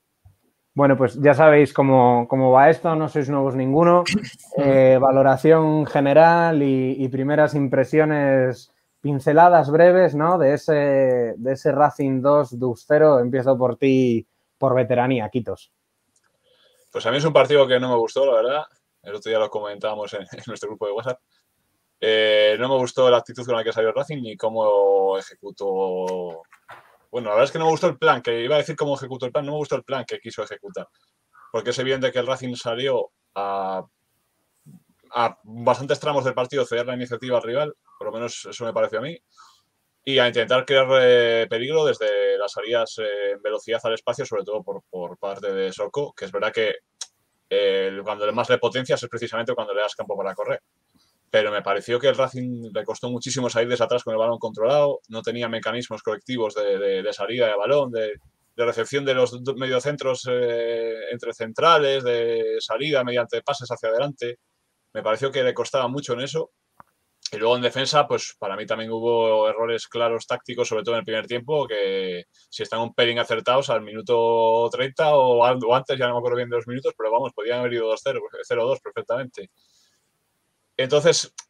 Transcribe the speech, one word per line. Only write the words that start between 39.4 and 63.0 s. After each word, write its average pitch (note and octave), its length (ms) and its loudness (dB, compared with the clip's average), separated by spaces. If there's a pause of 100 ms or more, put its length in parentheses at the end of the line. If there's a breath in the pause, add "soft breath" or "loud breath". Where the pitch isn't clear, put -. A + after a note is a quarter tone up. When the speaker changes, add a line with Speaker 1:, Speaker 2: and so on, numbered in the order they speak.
Speaker 3:
y C3+ 140 0
a B2 80 6
intentar A#2+ 380 2
crear, C3+ 240 2 (120)
eh, A#2 480 4
peligro C#3 360 -2
desde G#2 520 0
las G2+ 140 -4
salidas, A2+ 480 -4
eh, G#2 360 -6
en G2+ 80 -12
velocidad G#2+ 420 -6
al A2+ 100 -2
espacio, B2 320 -6
sobre G2+ 160 -6
todo G#2 220 -8
por, - 260 -12
por F2 280 -12
parte G2 340 -8
de F#2+ 200 -4
Soko, B2 400 -8
que - 120 -14
es F#2 80 -12
verdad G#2 200 -4
que, G#2+ 220 -2 (760)
eh, G2 540 0
cuando G#2 300 -4
más A#2 180 -4
le A#2+ 80 2
potencias B2+ 420 -2
es B2+ 80 -12
precisamente A#2 460 -6
cuando G#2+ 180 -6
le G2+ 100 -2
das G#2 120 -4
campo F#2+ 220 -10
para F#2+ 180 -6
correr. G#2+ 260 -6 (680)
Pero G#2+ 200 0
me G#2 120 -4
pareció G2 360 -4
que C3 100 0
el B2 80 2
Racing B2 580 -6
le G#2+ 100 -6
costó A2+ 240 -10
muchísimo B2 400 -6
salir A#2 180 -2
desde A#2+ 180 -2
atrás A#2+ 200 -2
con A2+ 80 -6
el A2 60 -2
balón A#2 200 -2
controlado, B2 680 0
no A2 140 -12
tenía A#2 260 -6
mecanismos A2+ 540 -8
colectivos G#2+ 520 -6
de, G2+ 240 -2
de, G2 240 -2
de G#2 120 -4
salida A2+ 320 -2
de G#2+ 100 -2
balón, B2+ 340 -2
de, A2 220 -6 (420)
de A#2+ 120 -4
recepción A#2 400 -4
de C3+ 80 0
los B2 280 -2
do-, B2+ 120 -6
mediocentros, C3 760 -4
eh, A#2 800 -4
entre A#2+ 220 -10
centrales, C3+ 720 0
de A#2 560 -2
salida C3 420 -4